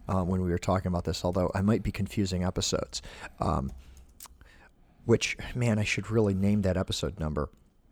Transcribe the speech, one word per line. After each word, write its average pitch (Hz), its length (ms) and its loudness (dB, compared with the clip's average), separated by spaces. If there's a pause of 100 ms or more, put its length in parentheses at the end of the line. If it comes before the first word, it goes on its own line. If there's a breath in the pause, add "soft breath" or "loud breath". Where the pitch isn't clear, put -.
uh, 95 160 2
when 92 180 0
we 90 100 0
were 87 60 2
talking 92 300 0
about 87 160 0
this, - 220 -4
although 90 280 0
I 95 80 0
might 104 220 4
be 104 80 -2
confusing 92 540 -2
episodes. - 560 -2 (400 loud breath)
Um, 69 320 0 (1300 soft breath)
which, - 320 2 (180 loud breath)
man, 117 260 2
I 104 40 2
should 95 260 -4
really 107 240 4
name 101 280 4
that 92 160 2
episode 92 420 -2
number. 73 300 -2 (420)